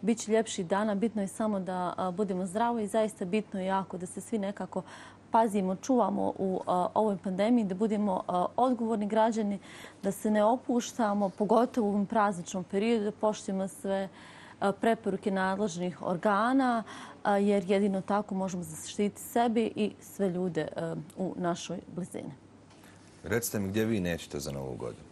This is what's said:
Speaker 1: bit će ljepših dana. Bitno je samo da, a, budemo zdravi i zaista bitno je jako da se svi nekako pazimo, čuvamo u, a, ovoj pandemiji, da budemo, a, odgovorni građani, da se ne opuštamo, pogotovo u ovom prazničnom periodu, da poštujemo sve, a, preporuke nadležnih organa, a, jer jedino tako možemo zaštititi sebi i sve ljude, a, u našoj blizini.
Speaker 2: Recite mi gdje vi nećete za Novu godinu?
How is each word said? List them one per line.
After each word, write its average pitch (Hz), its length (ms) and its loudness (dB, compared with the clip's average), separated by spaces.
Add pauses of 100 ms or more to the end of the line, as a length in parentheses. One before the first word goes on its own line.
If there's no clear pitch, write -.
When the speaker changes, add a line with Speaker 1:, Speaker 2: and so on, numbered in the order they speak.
Speaker 1:
bit 220 180 2
će 208 120 -4
ljepših 220 360 0
dana. 202 280 2
Bitno 208 260 0
je 190 60 -2
samo 214 320 -2
da, 180 380 -4
a, 185 140 -2
budemo 185 340 -2
zdravi 226 380 0
i 208 40 -4
zaista 214 380 0
bitno 202 340 -2
je 185 60 -2
jako 190 320 -2
da 175 80 -8
se - 160 -10
svi 220 180 -4
nekako 196 420 -4 (500)
pazimo, 202 440 4
čuvamo 202 540 2
u, 190 380 -2
a, 180 260 2
ovoj 208 240 2
pandemiji, 208 480 2
da 185 100 -2
budemo, 208 520 0
a, 180 180 2 (100)
odgovorni 226 520 2
građani, 220 520 2 (440)
da 196 80 0
se 214 200 -2
ne 214 120 6
opuštamo, 220 840 2
pogotovo 214 580 4
u - 20 2
ovom 202 160 2
prazničnom 190 580 0
periodu, 214 400 2
da 208 100 -2
poštujemo 202 540 -2
sve, 196 420 -4 (500)
a, 202 120 2
preporuke 208 600 0
nadležnih 190 720 -2
organa, 226 800 2 (400)
a, 208 100 4
jer 202 320 4
jedino 196 360 2
tako 202 340 -2
možemo 185 280 -4
zaštititi 190 580 -4
sebi 233 540 2
i - 260 -2
sve - 280 -2
ljude, 170 460 0
a, 165 200 -4 (220)
u 185 200 -4
našoj 175 400 -2 (100)
blizini. - 440 -10 (920)
Speaker 2:
Recite 113 360 -2
mi 98 80 -2
gdje 110 180 0
vi 113 140 0
nećete 85 400 -4
za 73 120 -6
Novu 67 240 -8
godinu? 57 360 -10